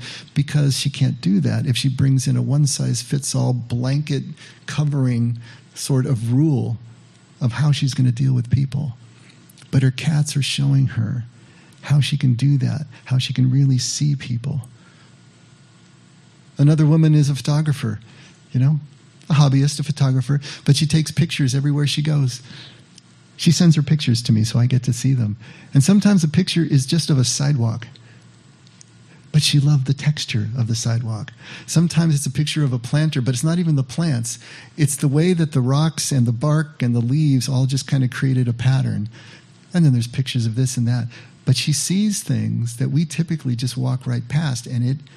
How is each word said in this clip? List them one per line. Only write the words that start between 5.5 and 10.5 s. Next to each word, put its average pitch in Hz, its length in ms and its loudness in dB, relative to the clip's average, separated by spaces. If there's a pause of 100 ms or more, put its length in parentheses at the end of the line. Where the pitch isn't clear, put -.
sort 131 300 0
of 117 280 -2
rule 123 440 2 (640)
of 127 120 0
how 147 180 2
she's 135 240 0
gonna 127 160 2
deal 131 240 0
with 120 160 -2
people. 139 480 -2 (720)
But 131 120 2
her 131 100 2
cats 151 440 0
are 139 60 0
showing 139 460 0